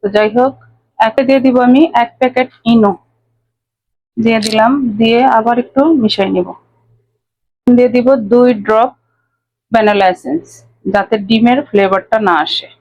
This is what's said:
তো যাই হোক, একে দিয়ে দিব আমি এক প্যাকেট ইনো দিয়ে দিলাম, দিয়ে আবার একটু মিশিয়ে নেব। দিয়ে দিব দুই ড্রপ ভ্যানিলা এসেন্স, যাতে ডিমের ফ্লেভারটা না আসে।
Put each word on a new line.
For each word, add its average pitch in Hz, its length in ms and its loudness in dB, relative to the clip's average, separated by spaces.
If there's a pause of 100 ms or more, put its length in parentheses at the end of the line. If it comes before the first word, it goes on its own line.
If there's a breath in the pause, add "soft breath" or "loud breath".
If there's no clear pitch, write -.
তো 208 60 -8
যাই 214 220 0
হোক, 247 220 -2 (460)
একে 220 260 0
দিয়ে 262 160 2
দিব 247 200 2
আমি 247 220 4 (120)
এক 233 240 0
প্যাকেট 254 300 -2 (160)
ইনো 226 280 2 (1200)
দিয়ে 226 240 0
দিলাম, 220 320 0 (240)
দিয়ে 226 240 2 (180)
আবার 233 200 -2
একটু 254 240 -4 (120)
মিশিয়ে 208 360 -2
নেব। 185 180 -4 (1200)
দিয়ে 247 280 2
দিব 247 120 0 (240)
দুই 247 180 4 (140)
ড্রপ 220 280 0 (840)
ভ্যানিলা 208 360 2
এসেন্স, 254 360 -6 (400)
যাতে 196 340 -2
ডিমের 226 440 0
ফ্লেভারটা 202 580 -2
না 190 200 0
আসে। - 280 -8 (120)